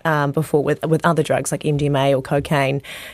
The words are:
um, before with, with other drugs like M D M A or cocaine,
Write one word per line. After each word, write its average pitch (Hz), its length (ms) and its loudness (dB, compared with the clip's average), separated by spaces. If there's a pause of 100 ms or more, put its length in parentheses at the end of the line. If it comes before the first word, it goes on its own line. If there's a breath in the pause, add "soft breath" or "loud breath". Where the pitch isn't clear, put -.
um, 147 260 2
before 151 320 0
with, 147 220 -2
with 156 180 2
other 160 180 2
drugs 135 300 -2
like 147 140 -6
M 151 100 2
D 143 100 0
M 143 80 0
A 139 200 2
or 131 80 0
cocaine, 139 600 0 (320 loud breath)